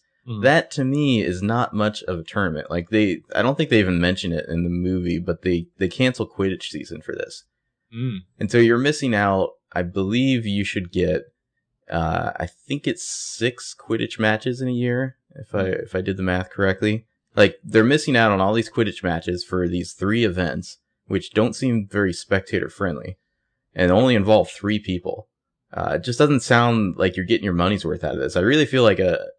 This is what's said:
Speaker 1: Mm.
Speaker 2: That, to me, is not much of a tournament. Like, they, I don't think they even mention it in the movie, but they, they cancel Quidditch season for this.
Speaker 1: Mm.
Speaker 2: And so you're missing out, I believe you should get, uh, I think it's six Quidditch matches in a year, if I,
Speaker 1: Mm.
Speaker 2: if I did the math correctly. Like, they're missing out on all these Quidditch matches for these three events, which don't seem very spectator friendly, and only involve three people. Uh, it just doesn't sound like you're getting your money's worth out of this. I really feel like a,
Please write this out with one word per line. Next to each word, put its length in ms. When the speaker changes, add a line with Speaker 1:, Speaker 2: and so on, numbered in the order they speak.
Speaker 1:
Mm. 140
Speaker 2:
That, 300
to 120
me, 380
is 200
not 320
much 300
of 160
a 40
tournament. 460
Like, 200
they, 320
I 80
don't 140
think 140
they 100
even 200
mention 320
it 160
in 140
the 80
movie, 480
but 240
they, 240
they 100
cancel 400
Quidditch 360
season 380
for 120
this. 300
Speaker 1:
Mm. 240
Speaker 2:
And 120
so 80
you're 200
missing 360
out, 360
I 100
believe 640
you 180
should 280
get, 300
uh, 480
I 80
think 400
it's 180
six 720
Quidditch 420
matches 400
in 80
a 40
year, 440
if 200
I, 100
Speaker 1:
Mm. 180
Speaker 2:
if 120
I 80
did 140
the 60
math 280
correctly. 560
Like, 300
they're 180
missing 340
out 140
on 100
all 140
these 160
Quidditch 320
matches 400
for 240
these 280
three 300
events, 540
which 260
don't 240
seem 340
very 220
spectator 560
friendly, 500
and 160
only 240
involve 360
three 280
people. 500
Uh, 200
it 100
just 140
doesn't 240
sound 560
like 180
you're 80
getting 220
your 80
money's 320
worth 180
out 100
of 60
this. 160
I 40
really 260
feel 160
like 160
a, 300